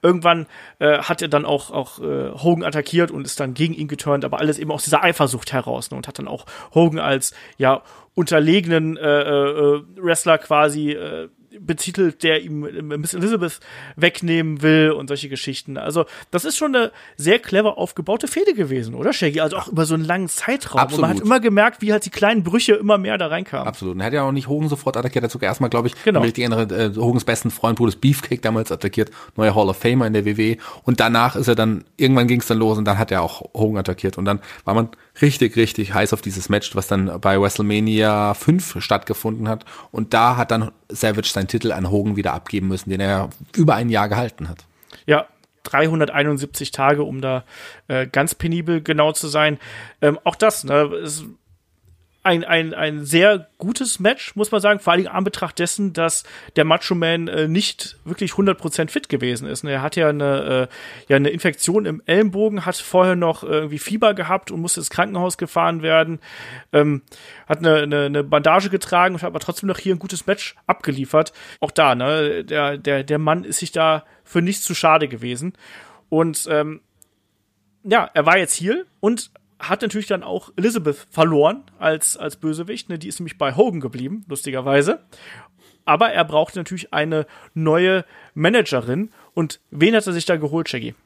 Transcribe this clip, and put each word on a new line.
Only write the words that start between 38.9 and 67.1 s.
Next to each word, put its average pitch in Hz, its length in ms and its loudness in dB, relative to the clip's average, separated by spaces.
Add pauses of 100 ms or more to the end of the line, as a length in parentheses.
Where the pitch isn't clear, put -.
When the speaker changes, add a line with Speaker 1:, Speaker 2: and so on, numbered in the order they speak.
Speaker 2:
hat. 110 160 -4 (260)
Und 110 240 -4
da 120 220 4
hat 120 160 -2
dann 110 180 -2 (180)
Savage 104 400 -2
seinen 98 180 -2
Titel 113 240 -2
an 90 200 -2
Hogan 101 260 0
wieder 95 160 -2
abgeben 95 360 -4
müssen, 95 220 -4
den 95 100 -4
er 98 300 -2 (240)
über 151 220 4
ein 117 140 -2
Jahr 104 180 2
gehalten 104 400 -4
hat. - 160 -14 (420)
Speaker 1:
Ja, 151 200 4 (360)
dreihunderteinundsiebzig 147 1080 -2
Tage, 147 320 0
um 135 160 -8
da, 131 240 -4 (420)
äh, 131 220 -4
ganz 143 260 0
penibel 165 480 -2
genau 151 300 2
zu 156 160 -6
sein. 151 300 2 (420)
Ähm, 151 240 4
auch - 120 0
das, - 280 2
ne, 147 260 2 (120)
ist 151 220 -10 (960)
ein, 170 220 2
ein, 165 300 0
ein 151 320 -4
sehr 180 500 2
gutes 233 420 -4
Match, 220 380 -2
muss 208 160 -2
man 208 80 2
sagen, 202 180 2
vor 170 140 0
allem 180 80 4
in 185 80 -4
Anbetracht 190 500 -4
dessen, 175 360 -2
dass 165 300 -2 (300)
der 156 120 4
Macho 160 280 0
Man, 165 340 -2
äh, 156 200 0
nicht - 560 -2
wirklich 175 320 -6
hundert 196 220 2
Prozent 160 320 -4
fit - 180 -6
gewesen 123 400 -2
ist. 139 160 -8
Er 139 160 -4
hatte 156 200 -4
ja 151 100 4
eine, 139 580 0
äh, - 400 -20
ja, 139 80 6
eine 143 140 4
Infektion 175 560 0
im 156 180 -6
Ellenbogen, 202 640 2
hat 180 100 -4
vorher 185 400 2
noch 165 260 0
irgendwie 151 360 -2
Fieber 220 340 2
gehabt 185 380 -4
und 170 100 -6
musste 170 200 -4
ins - 100 -8
Krankenhaus 180 480 -2
gefahren 170 420 -2
werden, 160 380 2 (560)
ähm, 147 260 4 (460)